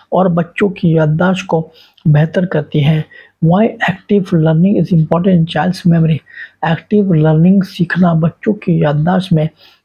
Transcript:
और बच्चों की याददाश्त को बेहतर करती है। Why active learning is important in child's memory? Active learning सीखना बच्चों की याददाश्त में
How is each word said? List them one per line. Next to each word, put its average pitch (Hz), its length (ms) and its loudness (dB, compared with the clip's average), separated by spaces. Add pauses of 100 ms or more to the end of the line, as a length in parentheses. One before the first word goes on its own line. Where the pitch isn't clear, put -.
(140)
और 185 140 2
बच्चों 175 420 -2
की 165 280 -2
याददाश्त 165 480 0
को 165 260 -4 (360)
बेहतर 160 380 2
करती 151 360 -4
है। 156 220 0 (420)
Why 190 220 2 (220)
active 190 440 -2
learning 165 480 2
is 165 120 -2
important 170 400 0
in 165 120 2
child's 180 420 -4
memory? 160 300 2 (480)
Active 185 480 0
learning 160 500 4
सीखना 175 500 -2
बच्चों 165 400 -2
की 165 300 -2
याददाश्त 165 500 0
में 156 160 0 (360)